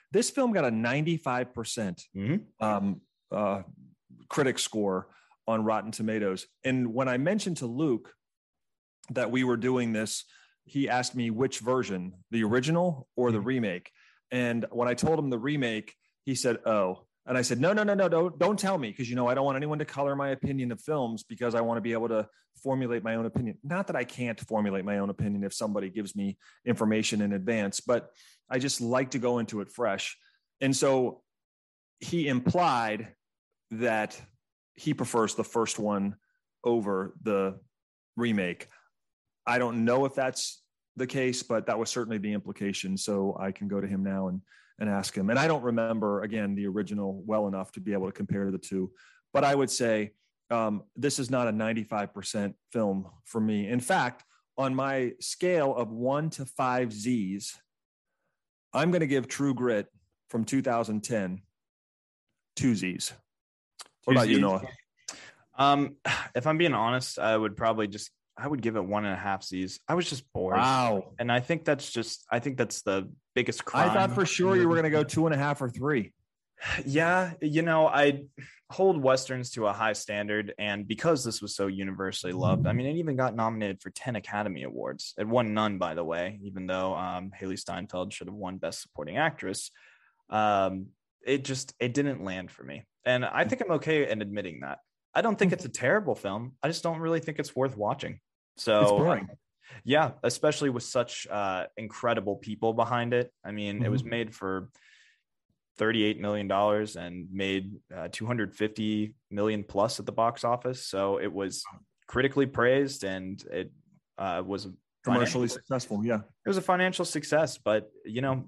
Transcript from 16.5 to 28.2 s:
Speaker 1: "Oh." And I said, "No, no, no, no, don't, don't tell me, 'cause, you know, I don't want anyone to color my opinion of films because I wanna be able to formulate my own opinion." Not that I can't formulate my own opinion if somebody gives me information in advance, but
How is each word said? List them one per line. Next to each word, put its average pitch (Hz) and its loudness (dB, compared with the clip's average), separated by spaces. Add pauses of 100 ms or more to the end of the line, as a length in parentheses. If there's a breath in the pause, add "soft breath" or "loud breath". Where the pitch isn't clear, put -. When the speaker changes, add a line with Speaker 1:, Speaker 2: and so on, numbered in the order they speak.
Speaker 1:
"Oh." 101 2 (180)
And 127 0
I 127 2
said, 120 0
"No, 165 4
no, 214 4
no, 208 4
no, 196 4
don't, 165 2
don't 185 4
tell 190 0
me, 120 -4
'cause, 120 -6
you 123 -2
know, 123 2
I 123 4
don't 135 2
want 139 2
anyone 151 -2
to 151 -2
color 139 -2
my 139 -2
opinion 135 -2
of 110 -8
films 123 -2
because 117 -2
I 117 2
wanna 117 0
be 117 -2
able 113 0
to 110 0 (360 soft breath)
formulate 127 0
my 113 -2
own 113 0
opinion." 113 -4
Not 175 -4
that 139 -4
I 127 0
can't 120 -6
formulate 104 0
my 104 0
own 98 0
opinion 101 -2
if 98 -4
somebody 101 -2
gives 98 -6
me 98 -4 (280 soft breath)
information 110 2
in 104 2
advance, 101 -2
but - 0 (380 soft breath)